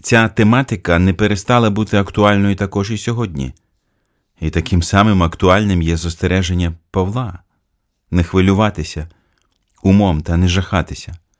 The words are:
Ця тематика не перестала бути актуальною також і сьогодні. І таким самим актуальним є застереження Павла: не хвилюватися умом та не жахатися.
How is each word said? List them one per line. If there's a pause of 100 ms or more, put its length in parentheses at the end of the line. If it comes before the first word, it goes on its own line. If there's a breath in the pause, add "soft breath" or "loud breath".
Ця
тематика
не
перестала
бути
актуальною
також
і
сьогодні. (880)
І
таким
самим
актуальним
є
застереження (160)
Павла: (720)
не
хвилюватися (720)
умом
та
не
жахатися. (220)